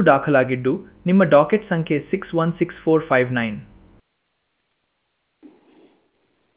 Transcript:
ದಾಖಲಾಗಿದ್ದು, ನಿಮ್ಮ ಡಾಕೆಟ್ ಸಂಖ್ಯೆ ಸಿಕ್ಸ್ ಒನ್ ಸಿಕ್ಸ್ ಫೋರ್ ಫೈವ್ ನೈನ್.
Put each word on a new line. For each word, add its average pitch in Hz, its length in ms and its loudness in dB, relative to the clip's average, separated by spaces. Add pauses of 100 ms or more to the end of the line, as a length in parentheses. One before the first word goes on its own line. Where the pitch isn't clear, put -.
ದಾಖಲಾಗಿದ್ದು, 131 680 0 (380)
ನಿಮ್ಮ 190 140 4 (100)
ಡಾಕೆಟ್ 156 380 2
ಸಂಖ್ಯೆ 165 260 -2 (140)
ಸಿಕ್ಸ್ - 200 -8 (120)
ಒನ್ 165 160 -2
ಸಿಕ್ಸ್ - 260 -4
ಫೋರ್ 160 240 2
ಫೈವ್ 127 300 2
ನೈನ್. 110 180 -6 (3000)